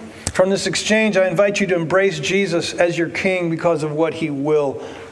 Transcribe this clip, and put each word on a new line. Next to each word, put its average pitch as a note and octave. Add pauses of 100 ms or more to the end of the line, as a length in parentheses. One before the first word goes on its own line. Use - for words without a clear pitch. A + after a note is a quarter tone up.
(320)
from F#3
this F#3+
exchange, G#3+
I F#3
invite G3+
you G3+
to F3+
embrace E3+
Jesus E3+
as F3
your E3
king F3+
because E3
of D#3
what D#3
he D#3+
will C#3+ (320)